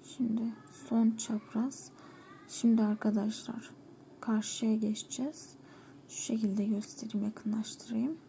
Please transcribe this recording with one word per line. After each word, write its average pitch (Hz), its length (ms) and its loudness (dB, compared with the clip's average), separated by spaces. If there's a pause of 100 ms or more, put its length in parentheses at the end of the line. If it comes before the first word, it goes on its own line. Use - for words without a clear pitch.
(160)
Şimdi 226 260 0 (460)
son 226 220 6
çapraz. 226 800 -4 (580)
Şimdi 226 340 6
arkadaşlar 214 880 0 (500)
karşıya 220 560 2
geçeceğiz. 220 760 -2 (580)
Şu - 140 -8
şekilde 214 420 2
göstereyim, 208 640 -2
yakınlaştırayım. 220 880 -2 (120)